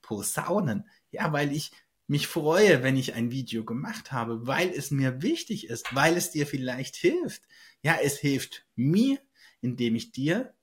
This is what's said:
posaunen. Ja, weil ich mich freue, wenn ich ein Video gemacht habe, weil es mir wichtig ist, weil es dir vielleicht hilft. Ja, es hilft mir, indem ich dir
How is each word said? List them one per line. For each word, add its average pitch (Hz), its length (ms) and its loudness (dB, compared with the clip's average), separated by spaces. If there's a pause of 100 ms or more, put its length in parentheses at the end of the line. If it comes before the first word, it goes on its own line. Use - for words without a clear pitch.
posaunen. 113 880 -2 (220)
Ja, 165 220 -2
weil 143 200 0
ich 151 180 -6 (380)
mich 143 180 0
freue, 165 560 6
wenn 131 140 4
ich 131 180 -2
ein 117 160 0
Video 113 340 -6
gemacht 143 460 -8
habe, 117 360 -4
weil 160 240 0
es - 200 -6
mir 135 320 0
wichtig 262 460 -4
ist, 117 260 -8
weil 160 220 4
es 170 160 -4
dir 147 140 0
vielleicht 127 500 -6
hilft. 302 460 0 (400)
Ja, 160 200 2
es 143 160 0
hilft - 560 -2
mir, 214 440 4 (420)
indem 120 340 0
ich 113 160 -4
dir 170 520 -2